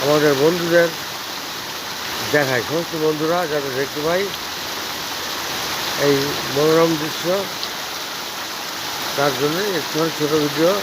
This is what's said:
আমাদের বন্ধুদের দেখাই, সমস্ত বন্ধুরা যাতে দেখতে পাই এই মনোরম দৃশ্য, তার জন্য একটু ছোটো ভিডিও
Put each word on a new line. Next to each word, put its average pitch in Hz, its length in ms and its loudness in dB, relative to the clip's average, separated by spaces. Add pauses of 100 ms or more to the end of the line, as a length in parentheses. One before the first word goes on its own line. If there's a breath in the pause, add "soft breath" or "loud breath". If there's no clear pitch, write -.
আমাদের 147 280 6 (120)
বন্ধুদের 170 460 6 (1400)
দেখাই, 131 360 4
সমস্ত 165 260 -2 (120)
বন্ধুরা 156 320 2 (140)
যাতে 143 180 -2 (100)
দেখতে 139 280 -2
পাই 180 140 2 (1800)
এই 143 100 6 (400)
মনোরম 160 360 6 (100)
দৃশ্য, 156 240 -4 (1900)
তার 139 220 4
জন্য 147 180 0 (220)
একটু 135 180 -4 (200)
ছোটো 151 280 2
ভিডিও 156 380 4